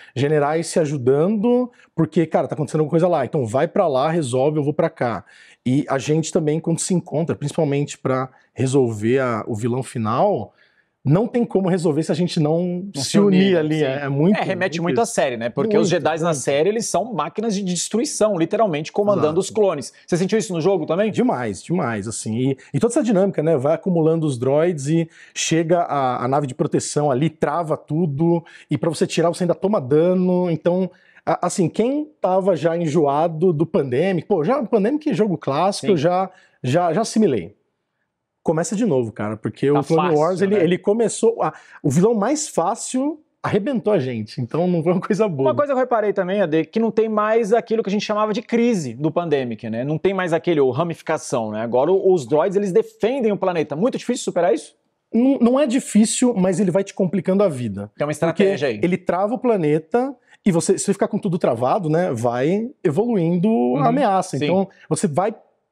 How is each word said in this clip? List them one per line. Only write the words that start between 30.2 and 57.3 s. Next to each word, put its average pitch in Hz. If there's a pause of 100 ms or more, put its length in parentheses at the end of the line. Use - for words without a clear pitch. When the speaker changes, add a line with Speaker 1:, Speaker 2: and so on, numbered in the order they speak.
Speaker 1:
então, 175 (340)
a, 170
assim, 175
quem 269 (100)
tava 185
já 165
enjoado 160
do 151
Pandemic, 156
pô, 165
já, 262
Pandemic 247
é 233
jogo 185
clássico, 175
Speaker 2:
Sim. 208
Speaker 1:
eu 180
já, 180 (320)
já, 160
já 202
assimilei. 160 (920)
Começa 170
de 208
novo, 127
cara, 107
porque 135
Speaker 2:
Tá 147
Speaker 1:
o 143
Clone 156
Speaker 2:
fácil, 151
Speaker 1:
Wars, 170
ele, 202
Speaker 2:
né? 180
Speaker 1:
ele 180
começou, 220
a... 160 (320)
o 156
vilão 180
mais 247
fácil 254 (200)
arrebentou 214
a 196
gente, 123
então 147
não 175
foi 175
uma 175
coisa 214
boa. 160
Speaker 2:
Uma 294
coisa 285
que 254
eu -
reparei 220
também, 196
Ade, 160
que 220
não 226
tem 220
mais 214
aquilo 226
que -
a 185
gente 208
chamava 214
de 208
crise 226
do 147
Pandemic, 135
né? 113
Não 151
tem 190
mais 180
aquele, 165
o 131
ramificação, 156
né? 110
Agora 123
o, 190
os 151
droids, 165
eles 202
defendem 226
o 196
planeta. 175
Muito 226
difícil -
superar 175
isso? - (400)
Speaker 1:
Não, 262
não 247
é 302
difícil, 233
mas 185
ele 185
vai 196
te -
complicando 196